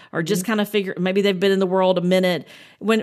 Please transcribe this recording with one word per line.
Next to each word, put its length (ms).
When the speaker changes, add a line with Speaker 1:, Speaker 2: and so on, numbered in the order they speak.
Speaker 1:
or 120
just 180
Speaker 2:
Mm-hmm. 80
Speaker 1:
kinda 140
figure, 340
maybe 240
they've 160
been 140
in 80
the 80
world 300
a 20
minute, 480
when, 220